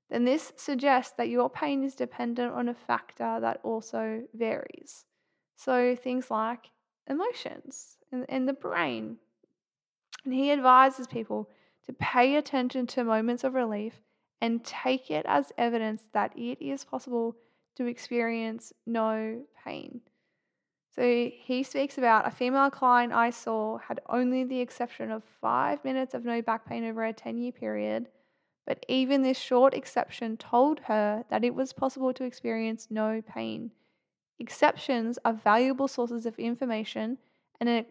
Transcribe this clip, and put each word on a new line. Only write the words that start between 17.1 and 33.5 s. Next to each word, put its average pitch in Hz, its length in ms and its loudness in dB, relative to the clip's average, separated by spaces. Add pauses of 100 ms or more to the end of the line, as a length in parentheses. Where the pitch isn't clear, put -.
to 247 120 -4
experience 226 840 -4 (140)
no 220 560 -2 (240)
pain. - 340 -10 (960)
So 240 380 2
he 262 300 -4
speaks 277 340 -4
about, 226 300 4
"A - 40 -2
female 269 380 2
client 247 440 4
I 233 180 4
saw 220 480 -4
had - 280 -8
only 254 360 2
the 254 160 -2
exception 240 500 -6
of 220 140 -6
five 277 600 0
minutes 262 300 -2
of 240 100 -6
no 233 180 -2
back 226 240 -2
pain 233 200 -6
over 226 180 -4
a 220 100 -2
ten-year 233 380 -6
period, 214 580 -4 (580)
but - 200 -4
even 262 360 2
this 262 160 2
short 262 340 6
exception - 640 -4
told 277 440 4
her 214 480 0
that 220 140 0
it 240 120 0
was 262 180 -2
possible 262 400 -2
to 254 100 -6
experience 226 680 -4
no 220 320 -2
pain. 226 480 -8 (680)